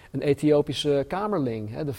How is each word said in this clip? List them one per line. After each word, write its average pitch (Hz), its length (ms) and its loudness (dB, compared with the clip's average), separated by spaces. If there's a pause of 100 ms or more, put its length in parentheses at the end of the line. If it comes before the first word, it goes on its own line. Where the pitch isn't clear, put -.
(120)
een 135 100 -6
Ethiopische 147 840 2
kamerling, 143 600 -2
hè, 151 160 -6
de, 139 140 -4